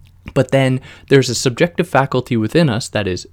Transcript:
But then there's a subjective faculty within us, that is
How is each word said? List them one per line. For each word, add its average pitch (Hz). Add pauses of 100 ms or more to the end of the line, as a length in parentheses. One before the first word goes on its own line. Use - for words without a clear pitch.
(340)
But 135
then 131 (260)
there's 127
a 117
subjective 160
faculty 131
within 123
us, 113
that 104
is 90